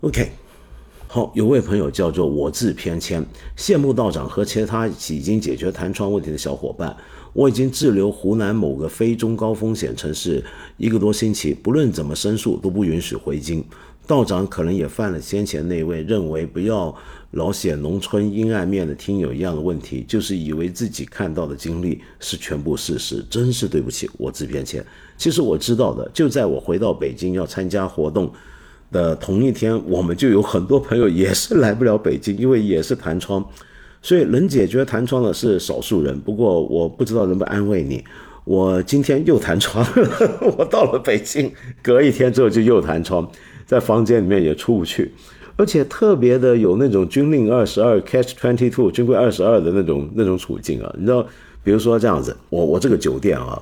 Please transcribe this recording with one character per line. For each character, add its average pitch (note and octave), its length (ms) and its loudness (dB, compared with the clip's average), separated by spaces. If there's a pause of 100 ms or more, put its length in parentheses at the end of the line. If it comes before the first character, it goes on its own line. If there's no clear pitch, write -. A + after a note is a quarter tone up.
OK， A#2+ 300 -2 (760)
好， - 260 -4
有 G#2+ 140 2
位 B2+ 140 4
朋 G#2 160 0
友 D#2+ 120 0
叫 E2+ 220 0
做 D#2+ 160 0
我 C#2+ 240 -2
自 A2 220 -2
偏 E2+ 260 -6
谦， E2 260 -4 (320)
羡 F#3+ 200 2
慕 C#3 160 2
道 A2 180 0
长 C#2+ 160 -6
和 - 160 -2
其 A2 220 -2
他 A2 200 -2
已 D#2 360 -6
经 G#2 180 0
解 C#2+ 160 -4
决 F2+ 160 -4
弹 F#2 220 -6
窗 G2+ 180 -4
问 G2+ 100 0
题 D#2 80 -8
的 D2+ 80 -6
小 C#2+ 160 -6
伙 C#2 200 -8
伴。 - 220 -8 (360)
我 C3+ 180 4
已 - 40 0
经 B2+ 180 0
滞 C3+ 200 2
留 G2+ 200 2
湖 G2+ 240 -2
南 G#2 180 0
某 E2 220 0
个 D2+ 120 -6
非 A2+ 280 -2
中 A2+ 200 -2
高 A2 180 -2
风 A2 200 -2
险 C2+ 220 -6
城 D#2 180 -6
市 - 300 -4 (320)
一 - 140 -2
个 A2 100 2
多 G#2 120 2
星 G#2+ 220 0
期， D2+ 200 -2
不 - 180 -4
论 C#3+ 180 2
怎 D#2 160 -6
么 D2 80 -6
申 G#2 240 -2
诉 G#2 200 -2
都 F#2+ 120 -4
不 G2 140 -2
允 E2 160 0
许 - 160 -8
回 D2 240 -6
京。 D#2 240 -6 (440)
道 C#3 160 2
长 G2 220 -2
可 - 180 -6
能 E2 80 0
也 F2+ 160 -2
犯 G2+ 240 -6
了 E2 80 -6
先 G2 240 -4
前 D#2+ 240 -6
那 E2+ 160 -4
位 D#2+ 200 -4
认 F#2 260 -2
为 D#2+ 160 -4
不 C2 140 -8
要 F#2+ 360 -2 (360)
老 D#2+ 200 -4
写 F2+ 220 -4
农 D2+ 260 -4
村 G#2 320 -2
阴 A2 240 -2
暗 F#2 120 -2
面 F#2+ 200 -2
的 C#2+ 60 -4
听 G2 240 -4
友 D2+ 160 -2
一 C2+ 60 -8
样 F2 160 -4
的 D2+ 40 -4
问 E2 200 -2
题， B1+ 280 -10
就 G#2+ 140 0
是 F#2+ 160 -4
以 D#2 160 -6
为 E2 160 -4
自 G#2+ 180 -6
己 - 180 -10
看 F2 280 -6
到 E2 140 -4
的 D2 80 -10
经 E2 260 -6
历 F2+ 180 -4 (200)
是 - 180 -10
全 D2+ 240 -8
部 D2 160 -4
事 C#2 220 -6
实， - 320 -8
真 B2 200 0
是 B2 160 -2
对 - 140 -2
不 A#1+ 80 -6
起， - 180 -8 (100)
我 C2 140 -6
自 D2 140 -10
偏 C#2 180 -6
谦。 - 220 -10 (320)
其 E3 140 0
实 E3 100 0
我 G2+ 160 0
知 A#2 180 -2
道 A2 160 0
的， A#1+ 220 -8
就 D3+ 160 2
在 A#2+ 160 0
我 C#2 140 -2
回 F2 180 -4
到 G2+ 160 0
北 C2+ 220 -4
京 F#2 180 -4
要 F2+ 140 -4
参 F#2+ 200 -6
加 F#2+ 200 -2
活 D2+ 240 -4
动 E2+ 200 -2 (600)
的 E2 240 0
同 G2 280 0
一 C3 80 2
天， A2+ 240 0 (140)
我 F2 140 0
们 E2+ 120 -2
就 C3 140 2
有 G2+ 100 6
很 F#2 240 0
多 B2 160 4
朋 A#2 160 -2
友 A#2 140 4
也 F#2+ 240 2
是 - 220 -2
来 A#2 180 4
不 A2+ 100 0
了 G#2+ 140 4
北 D#2 180 0
京， G2 220 -4
因 A#2+ 100 0
为 B2+ 140 4
也 F2+ 220 2
是 B2+ 120 -2
弹 E2+ 240 -4
窗。 G2 240 -4 (600)
所 F3+ 120 2
以 E3+ 80 6
能 C3+ 240 2
解 C3 200 2
决 B2+ 180 0
弹 A#2+ 180 -2
窗 B2+ 200 0
的 G2 100 0
是 G#2 260 0
少 C2 220 -6
数 F2+ 220 0
人， C#2 180 -2
不 G2 100 -6
过 G#2 300 2
我 E2 260 0
不 E2 160 -4
知 A2 120 -2
道 A2 100 2
能 F#2 100 2
不 F#2+ 80 -2
能 - 80 -6
安 G2+ 160 0
慰 G2+ 140 0
你， C2+ 240 -6 (380)
我 F#2 400 2
今 C#3 180 2
天 C#3 240 2
又 C#3 140 6
弹 F#2+ 200 0
窗 G#2+ 240 0 (160)
了， A3 540 2
<laughs> - 60 -
我 - 40 4
到 - 280 2
了 B2+ 80 0
北 G#2+ 200 0
京， C3+ 320 -4 (300)
隔 B2 180 6
一 C#3+ 120 6
天 B2+ 200 4
之 A2+ 80 2
后 B2+ 80 6
就 G#2+ 140 4
又 A2+ 180 6
弹 D#2 240 -2
窗， E2+ 240 -2 (380)
在 B2+ 140 4
房 A#2 260 2
间 A2+ 180 4
里 F2+ 40 0
面 F#2+ 160 4
也 D2+ 100 2
出 A2+ 240 0
不 E2+ 80 0
去， - 260 -4 (440)
而 G#3 100 4
且 D#3+ 200 2
特 G#3 300 2
别 B2 220 4
的 B2+ 180 6
有 G2+ 220 4
那 C3+ 100 4
种 F#2+ 220 4
军 C#3+ 220 2
令 A#2 200 4
二 A#2+ 140 4
十 - 160 0
二、 A2+ 200 6
catch B2+ 340 0
twenty-two、 B2 560 2
军 A#2+ 160 0
规 B2+ 80 4
二 A2+ 160 4
十 F2+ 120 0
二 G#2+ 160 6
的 E2 120 0
那 G2 100 2
种， D2 320 0
那 A2 100 2
种 F#2 140 2
处 A#1+ 220 -6
境 C2+ 240 -6
啊。 G1+ 160 -10
你 E2+ 40 -4
知 A2 80 2
道， B2 140 2 (380)
比 G2 80 4
如 A2 80 6
说 A#2 180 4
这 A2 100 2
样 E2+ 140 2
子， - 160 -6 (140)
我， E2+ 120 2
我 E2 160 4
这 C#3 80 0
个 A2+ 80 4
酒 C#2+ 220 0
店 D#2+ 220 0
啊 B1+ 220 -8